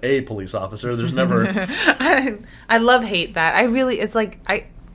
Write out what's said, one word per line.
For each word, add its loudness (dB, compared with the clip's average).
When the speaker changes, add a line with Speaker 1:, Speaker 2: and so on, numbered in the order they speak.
Speaker 1:
a 2
police -8
officer, -6
there's -2
never 2
Speaker 2:
<laughs> -2
I, 0
I 4
love 4
hate -4
that. 0
I 4
really, 0
it's -4
like, -2
I, -2